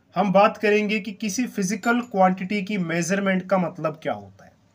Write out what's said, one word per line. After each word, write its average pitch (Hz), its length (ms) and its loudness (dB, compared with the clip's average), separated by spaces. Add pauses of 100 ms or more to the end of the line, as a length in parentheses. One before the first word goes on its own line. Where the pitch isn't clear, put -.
(160)
हम 196 160 2
बात 202 260 6
करेंगे 208 420 2
कि 202 120 -8
किसी 220 360 -4
फिजिकल 214 540 -2
क्वांटिटी 190 640 0
की 208 140 -4
मेजरमेंट 185 720 -2
का 190 80 2
मतलब 156 460 -4
क्या 135 100 -4
होता 101 320 -14
है। - 60 -20 (240)